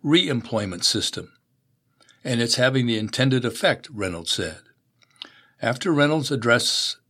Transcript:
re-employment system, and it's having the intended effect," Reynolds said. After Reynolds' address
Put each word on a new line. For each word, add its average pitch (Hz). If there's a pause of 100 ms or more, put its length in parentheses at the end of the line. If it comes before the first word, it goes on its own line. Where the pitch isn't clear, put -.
re-employment 117
system, - (880)
and 120
it's 117
having 127
the 113
intended 123
effect," 123
Reynolds 92
said. 82 (1000)
After 131
Reynolds' 147
address 120 (140)